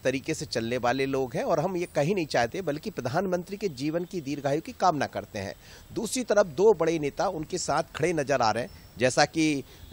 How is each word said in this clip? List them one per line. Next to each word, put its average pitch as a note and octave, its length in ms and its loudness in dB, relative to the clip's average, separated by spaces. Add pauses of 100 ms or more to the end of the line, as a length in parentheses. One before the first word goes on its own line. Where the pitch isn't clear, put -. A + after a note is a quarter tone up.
तरीके C3+ 300 0
से D3+ 120 -8
चलने A#2 300 -2
वाले B2+ 300 0
लोग C3+ 280 -2
हैं G#3 100 -2
और E3+ 160 2
हम F#3 160 0
ये F3 180 -4
कहीं D#3 200 2
नहीं E3+ 120 -2
चाहते, C3 360 0
बल्कि D3+ 280 -4
प्रधानमंत्री F3+ 680 -2
के G#3 120 -4
जीवन D3+ 360 -4
की F3 160 -8
दीर्घायु C#3+ 400 -2
की B3 120 -12
कामना D3+ 340 2
करते G2+ 320 -8
हैं। F#2+ 160 -6 (380)
दूसरी A#3 320 -4
तरफ G3+ 220 4
दो F#3 280 4
बड़े E3 240 0
नेता D3+ 300 -2
उनके E3+ 300 -6
साथ D#3 240 0 (140)
खड़े E3+ 160 2
नजर C#3 280 2
आ A2 100 6
रहे A#2+ 140 0
हैं, F#3 60 -12 (280)
जैसा B2+ 260 4
कि D#3 400 0 (280)